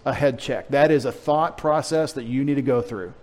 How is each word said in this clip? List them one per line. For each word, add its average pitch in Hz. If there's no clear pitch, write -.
a 131
head 131
check. 107
That 143
is 139
a 123
thought 156
process 156
that 127
you 127
need 143
to 135
go 123
through. 101